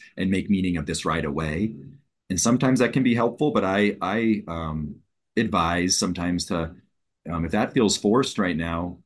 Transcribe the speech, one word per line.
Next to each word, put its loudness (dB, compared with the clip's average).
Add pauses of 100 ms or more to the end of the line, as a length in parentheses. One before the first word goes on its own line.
(160)
and -2
make 0
meaning 2
of -4
this -4
right 0
away. -4 (560)
And -2
sometimes 2
that 2
can 2
be 4
helpful, 0
but 2
I, 2
I, 0
um, -6 (420)
advise 0
sometimes -2
to, -4 (560)
um, -4
if -6
that 0
feels 4
forced 2
right 0
now, -4